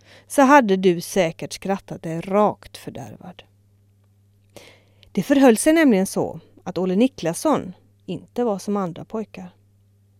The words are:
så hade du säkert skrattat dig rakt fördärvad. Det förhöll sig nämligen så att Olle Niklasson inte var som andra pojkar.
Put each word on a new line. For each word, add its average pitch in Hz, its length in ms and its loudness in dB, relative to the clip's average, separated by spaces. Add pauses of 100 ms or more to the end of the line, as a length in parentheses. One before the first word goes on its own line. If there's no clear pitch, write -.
(260)
så - 160 2
hade 254 340 6
du 185 240 2
säkert 165 520 -4
skrattat 185 500 -10
dig 160 180 -8
rakt 190 560 -2
fördärvad. - 680 -18 (1700)
Det 190 100 -2
förhöll 269 340 4
sig 311 160 2
nämligen 247 340 4
så 156 340 -6 (240)
att - 140 -10
Olle 185 180 -2
Niklasson 220 800 -2 (320)
inte 190 380 -8
var 202 140 -2
som 202 180 -6
andra 180 280 -6
pojkar. 208 500 -14 (640)